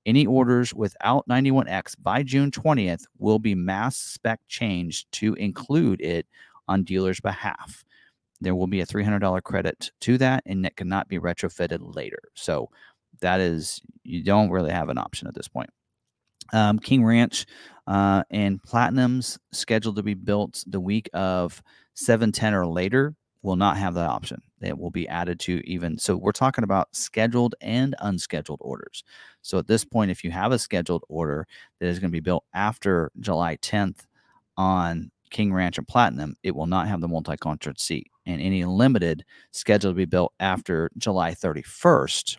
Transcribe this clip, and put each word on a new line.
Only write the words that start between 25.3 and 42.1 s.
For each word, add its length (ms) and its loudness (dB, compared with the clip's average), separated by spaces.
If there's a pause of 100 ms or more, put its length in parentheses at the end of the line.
to 240 -2
even, 340 -6
so 180 0
we're 140 0
talking 320 0
about 320 0
scheduled 640 0
and 400 -2
unscheduled 600 -6
orders. 420 -12 (400)
So 160 -2
at 80 -2
this 180 4
point, 280 2
if 100 -8
you 80 -4
have 220 0
a 80 2
scheduled 480 -2
order 360 -4 (360)
that 60 -2
is 120 -2
gonna 140 -2
be 80 -4
built 240 0 (100)
after 640 0
July 380 -2
tenth 500 -4 (500)
on 540 0 (200)
King 220 0
Ranch 240 0
and 120 -8
Platinum, 560 0
it 100 -2
will 120 -4
not 200 0
have 140 -2
the 80 -4
multi-contoured 720 -6
seat, 300 -6 (180)
and 120 -4
any 240 0
limited 600 4 (260)
scheduled 440 2
to 20 -4
be 80 2
built 340 2
after 500 0 (100)
July 360 0
thirty-first 1040 0